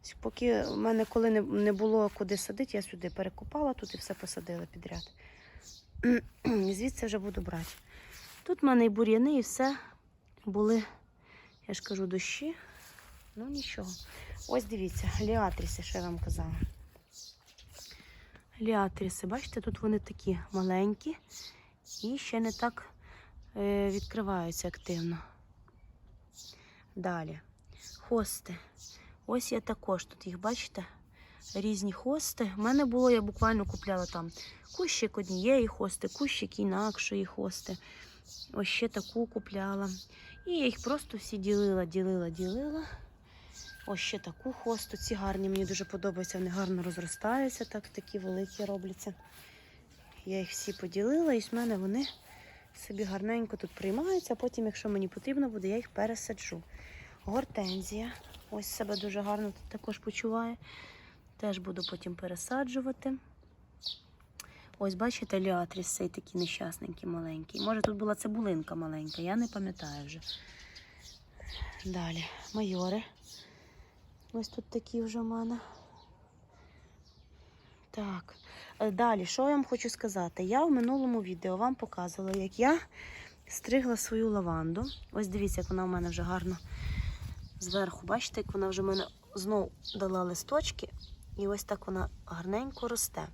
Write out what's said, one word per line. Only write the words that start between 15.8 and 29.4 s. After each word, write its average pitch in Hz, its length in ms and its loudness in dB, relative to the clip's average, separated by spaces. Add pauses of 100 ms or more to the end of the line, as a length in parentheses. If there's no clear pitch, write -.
що - 140 -4
я 180 60 -2
вам 170 160 -2
казала. 165 360 0 (2000)
Ліатріси, 196 680 2
бачите, 226 340 -4
тут - 200 -4
вони 214 180 4
такі - 400 -2 (120)
маленькі 196 680 2 (840)
і 247 140 -2
ще 233 220 -2
не 226 120 2
так, - 380 -2 (680)
е, 202 320 4
відкриваються 190 800 -2
активно. 170 500 -2 (1800)
Далі. 165 440 -2 (580)
Хости. - 600 -2 (680)
Ось - 260 0